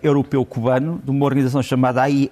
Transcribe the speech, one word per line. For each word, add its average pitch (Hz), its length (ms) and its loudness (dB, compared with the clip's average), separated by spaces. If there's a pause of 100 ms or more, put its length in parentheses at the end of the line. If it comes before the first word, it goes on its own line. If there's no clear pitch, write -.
Europeu 139 420 0
Cubano, 131 600 -2
de 135 80 -6
uma 139 120 0
organização 135 380 0
chamada 127 400 0
A 139 80 2
I 139 220 0